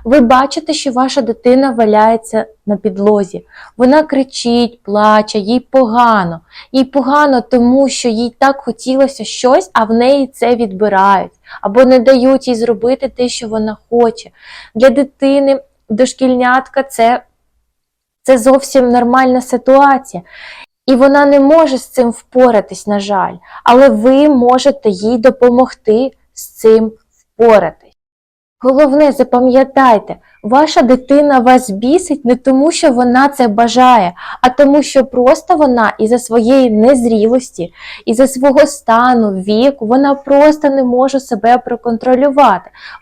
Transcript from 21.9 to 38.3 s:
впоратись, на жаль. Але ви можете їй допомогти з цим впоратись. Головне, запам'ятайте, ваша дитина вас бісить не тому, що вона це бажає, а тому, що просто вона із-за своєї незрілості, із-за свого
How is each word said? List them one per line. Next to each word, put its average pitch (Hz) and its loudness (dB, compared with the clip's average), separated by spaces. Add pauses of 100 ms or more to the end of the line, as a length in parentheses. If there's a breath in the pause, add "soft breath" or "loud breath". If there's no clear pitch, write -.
впоратись, 226 -2
на 208 -4
жаль. 196 -4 (300 loud breath)
Але 254 4
ви 262 2
можете 254 0
їй 208 -4
допомогти 247 0 (220)
з - -20
цим 220 0 (180)
впоратись. 208 -2 (760)
Головне, 277 2
запам'ятайте, 262 0 (260 soft breath)
ваша 302 0
дитина 262 2
вас 254 2
бісить 262 -4
не 247 0
тому, 269 0
що 320 0
вона 247 0
це 269 -2
бажає, 226 2 (280 loud breath)
а 254 2
тому, 277 2
що 262 0
просто 262 0
вона 247 0
із-за 220 0
своєї 240 0
незрілості, 226 0 (340 loud breath)
із-за 240 0
свого 269 2